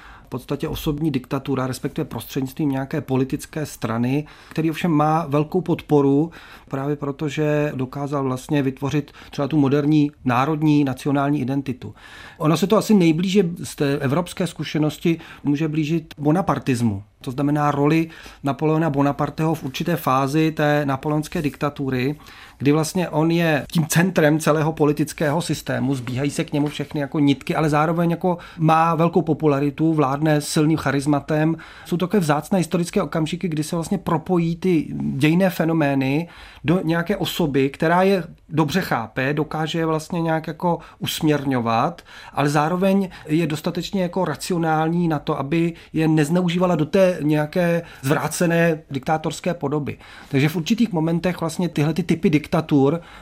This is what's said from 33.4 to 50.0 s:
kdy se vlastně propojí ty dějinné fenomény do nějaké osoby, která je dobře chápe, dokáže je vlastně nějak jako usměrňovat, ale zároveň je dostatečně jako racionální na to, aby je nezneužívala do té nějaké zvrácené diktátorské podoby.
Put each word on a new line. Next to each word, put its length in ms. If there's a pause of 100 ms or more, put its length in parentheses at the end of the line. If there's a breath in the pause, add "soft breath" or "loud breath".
kdy 160
se 120
vlastně 220
propojí 580
ty 440
dějinné 500
fenomény 800 (360 loud breath)
do 200
nějaké 320
osoby, 540
která 320
je 220 (240)
dobře 320
chápe, 540
dokáže 440
je 80
vlastně 340
nějak 260
jako 320 (200 loud breath)
usměrňovat, 1040 (300 loud breath)
ale 160
zároveň 600 (180 loud breath)
je 200
dostatečně 560
jako 220
racionální 840
na 100
to, 200
aby 340 (200 loud breath)
je 160
nezneužívala 680
do 100
té 260 (100)
nějaké 600 (200 loud breath)
zvrácené 880
diktátorské 640
podoby. 440 (300 loud breath)